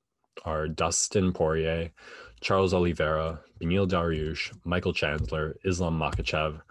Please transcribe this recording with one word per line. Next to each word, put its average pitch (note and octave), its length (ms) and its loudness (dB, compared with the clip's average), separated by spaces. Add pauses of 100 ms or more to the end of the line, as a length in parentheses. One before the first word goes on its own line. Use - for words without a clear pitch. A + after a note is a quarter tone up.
(460)
are D#2 220 -2
Dustin E2 640 2
Poirier, D#2+ 600 0 (480)
Charles F#2+ 340 4
Oliveira, D#2+ 640 2 (200)
Beneil F#2 260 2
Dariush, E2 680 0 (120)
Michael F2 280 0
Chandler, D#2 720 -2
Islam F2 320 0
Makhachev, D#2 640 -2 (100)